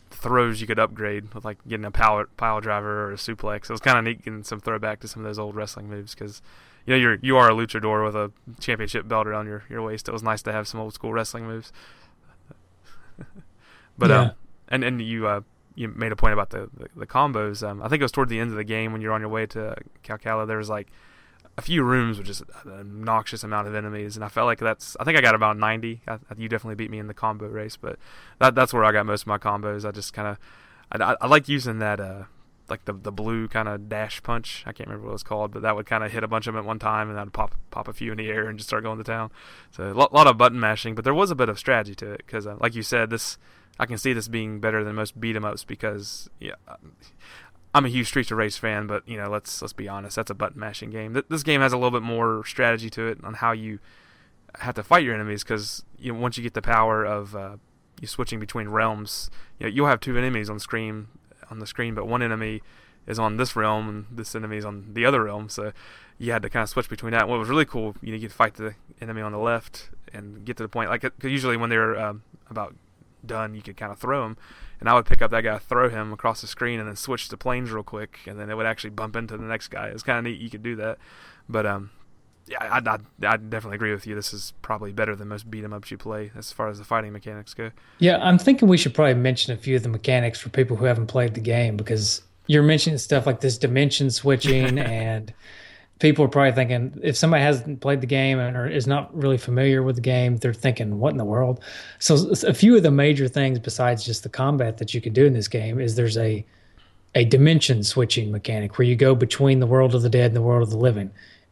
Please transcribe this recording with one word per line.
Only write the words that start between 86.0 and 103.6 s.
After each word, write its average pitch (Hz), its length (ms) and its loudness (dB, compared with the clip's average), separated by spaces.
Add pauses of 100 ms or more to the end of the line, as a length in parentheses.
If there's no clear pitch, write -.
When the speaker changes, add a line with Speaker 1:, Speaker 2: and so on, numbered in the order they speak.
Speaker 1:
as 110 160 -14
far 110 160 -4
as 104 100 -8
the 104 60 -16
fighting 110 300 -2
mechanics 104 420 -14
go. 113 160 -10 (260)
Speaker 2:
Yeah, 175 240 6
I'm 180 160 8
thinking 269 300 8
we 180 100 10
should - 160 2
probably 139 220 6
mention 123 400 2
a - 20 -8
few 131 180 -2
of 120 60 2
the 117 80 -4
mechanics 120 500 0
for 120 100 -12
people 123 280 2
who 120 80 2
haven't 117 220 2
played 120 260 0
the 113 80 -6
game, 117 360 2
because 107 440 -2 (240)
you're 147 160 6
mentioning 151 380 4
stuff 135 260 2
like 127 160 0
this 127 160 0
dimension 135 540 2
switching, 131 680 2
Speaker 1:
<laughs> - 0 -
Speaker 2:
and 113 560 -2 (640)
people 151 260 6
are - 20 6
probably 139 240 6
thinking, 123 500 0
if 131 140 0
somebody 160 260 4
hasn't 139 380 2
played 139 220 0
the 131 40 -4
game 135 320 2
and, 123 200 -2
or 123 100 -2
is 143 180 -2
not 139 320 -2
really 139 200 2
familiar 131 440 4
with 131 140 0
the 120 60 -2
game, 123 340 2
they're 117 180 0
thinking, 110 460 0
"What 147 140 2
in 139 40 -4
the 113 60 -2
world?" 123 400 0 (360)
So 156 160 6 (160)
s-, - 120 0
a - 100 4
few 233 220 10
of 190 80 10
the 151 80 8
major 139 380 4
things 131 300 2
besides 120 440 0